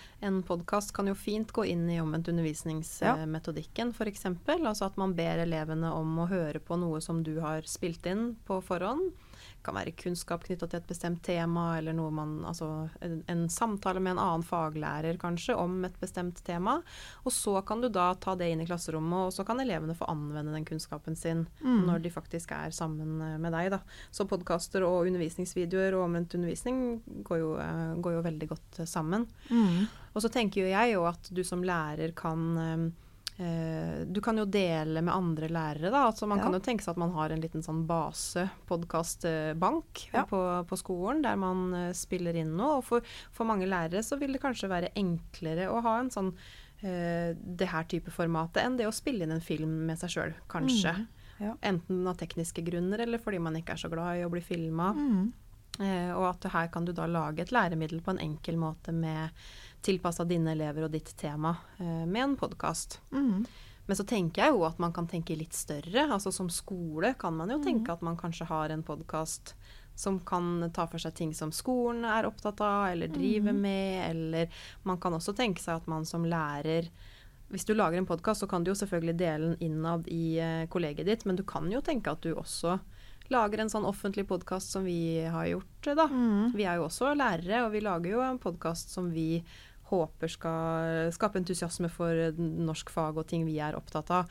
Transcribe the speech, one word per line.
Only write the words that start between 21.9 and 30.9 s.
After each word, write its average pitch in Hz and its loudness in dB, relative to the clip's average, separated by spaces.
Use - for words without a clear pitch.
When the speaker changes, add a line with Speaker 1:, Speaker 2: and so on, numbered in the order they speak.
Speaker 1:
de 170 -4
faktisk - -8
er 151 -4
sammen, 156 -4
eh, 156 -4
med 165 0
deg 170 2
da. 196 0
Så 202 0
podcaster 180 0
og 180 6
undervisningsvideoer 180 2
og 185 4
omvendt 170 0
undervisning 233 0
går 175 0
jo, 156 0
eh, 165 -2
går 175 0
jo 165 2
veldig 156 -2
godt, - -10
eh, 165 -2
sammen. 175 0
Speaker 2:
Mm. 208 6
Speaker 1:
Og 214 2
så 226 2
tenker 220 2
jo 185 4
jeg 220 6